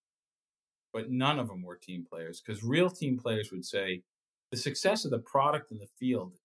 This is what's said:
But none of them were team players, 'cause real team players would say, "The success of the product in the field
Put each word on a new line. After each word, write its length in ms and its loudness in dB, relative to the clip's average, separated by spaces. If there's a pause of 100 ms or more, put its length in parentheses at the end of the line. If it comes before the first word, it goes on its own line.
(920)
But 160 -4
none 300 4
of 80 0
them 140 -8
were 160 -12
team 320 -10
players, 320 -8
'cause 220 -6
real 260 4
team 280 -2
players 340 -2
would 140 -8
say, 380 -2 (480)
"The 60 -4
success 480 2
of 60 -2
the 80 2
product 520 2
in 80 -10
the 80 -14
field 580 -2